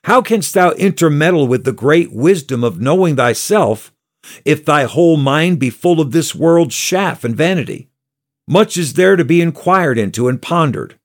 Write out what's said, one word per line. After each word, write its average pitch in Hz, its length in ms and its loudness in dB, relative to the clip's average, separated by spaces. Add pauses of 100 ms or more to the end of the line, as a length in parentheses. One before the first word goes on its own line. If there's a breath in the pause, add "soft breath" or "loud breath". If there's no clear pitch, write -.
How 240 160 2
canst 214 320 -4
thou 180 200 2
intermeddle 160 720 0
with 127 180 0
the 131 80 -2
great 147 400 0
wisdom 135 520 0
of 92 160 -4
knowing 160 360 0
thyself, 123 760 0 (520 loud breath)
if 147 200 -4
thy 147 200 2
whole 165 320 2
mind 151 420 0
be 127 120 -2
full 175 300 0
of 139 100 -2
this 156 240 -2
world's 165 420 2
chaff 185 480 -4
and 117 120 -4
vanity? 165 520 -4 (600)
Much 185 280 2
is 156 180 -6
there 185 220 4
to 165 80 0
be 170 160 2
inquired 170 560 0
into 110 320 -2
and 127 140 -4
pondered. 151 640 -4